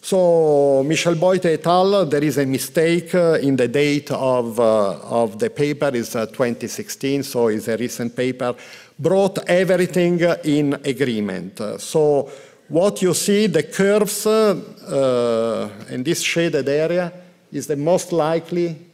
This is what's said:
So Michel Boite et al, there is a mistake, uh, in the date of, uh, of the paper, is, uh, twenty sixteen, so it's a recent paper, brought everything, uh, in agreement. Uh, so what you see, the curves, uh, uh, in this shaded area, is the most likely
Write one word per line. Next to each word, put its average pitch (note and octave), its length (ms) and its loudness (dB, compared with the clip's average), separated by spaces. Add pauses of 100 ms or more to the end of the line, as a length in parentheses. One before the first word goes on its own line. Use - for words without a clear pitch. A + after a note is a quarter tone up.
So D#3 840 4
Michel D#3+ 300 0
Boite F#3 320 0
et D#3+ 200 0
al, F#3 400 2
there C#3+ 180 0
is C3+ 140 0
a C#3 80 2
mistake, E3 680 0
uh, E3 260 4
in C3+ 160 2
the B2 120 2
date C#3+ 420 0
of, B2 480 -2
uh, A2 440 2
of A#2 360 -2
the A2+ 120 -2
paper, D3 440 -2
is, A#2 220 -4
uh, A2 100 -2
twenty A#2+ 400 -4
sixteen, C3+ 560 -6
so A#2+ 260 0
it's A2 200 -2
a A2+ 80 -2
recent A#2 400 -6
paper, B2+ 380 -4 (440)
brought F#3+ 400 0 (100)
everything, F3 760 2
uh, E3+ 200 2
in D3 300 2 (100)
agreement. G#2 760 -4
Uh, G#2+ 180 -6
so D3 520 0 (380)
what G3 340 0
you F3+ 120 2
see, G3+ 320 2
the D#3+ 160 2
curves, G3+ 640 0
uh, G#3+ 320 2 (300)
uh, A2+ 1040 0
in B2+ 100 -6
this D#3+ 200 -2
shaded D#3 460 -2
area, D#3+ 440 -2 (400)
is C#3+ 160 -8
the D3+ 80 -2
most E3 340 0
likely E3 640 -2 (200)